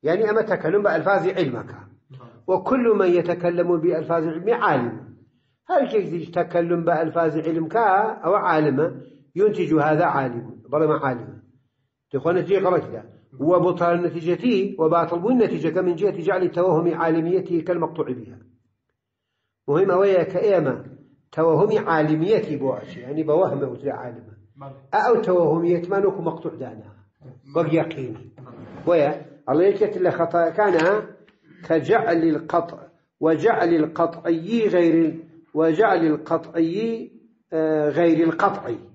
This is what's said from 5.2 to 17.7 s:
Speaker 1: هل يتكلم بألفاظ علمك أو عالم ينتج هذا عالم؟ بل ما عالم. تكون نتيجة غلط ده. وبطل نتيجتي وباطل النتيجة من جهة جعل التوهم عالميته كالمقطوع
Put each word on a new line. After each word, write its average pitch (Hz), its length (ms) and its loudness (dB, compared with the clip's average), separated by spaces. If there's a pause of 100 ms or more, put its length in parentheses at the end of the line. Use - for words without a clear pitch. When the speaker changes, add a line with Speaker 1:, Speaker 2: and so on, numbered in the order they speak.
Speaker 1:
هل 269 300 0
يتكلم 170 880 -2
بألفاظ 160 640 0
علمك 165 280 -4 (480)
أو 175 100 2
عالم 156 680 0 (340)
ينتج 180 380 0
هذا 156 300 4
عالم؟ 123 640 -4
بل 151 200 0
ما 147 180 0
عالم. - 360 -8 (680)
تكون 147 240 -2
نتيجة 185 240 2
غلط 180 260 0
ده. - 200 -14 (360)
وبطل 175 540 2
نتيجتي 175 840 -2
وباطل 170 520 2
النتيجة 185 500 2
من 175 140 0
جهة 180 260 -2
جعل 185 220 0
التوهم 170 520 0
عالميته 165 680 0
كالمقطوع 165 520 -4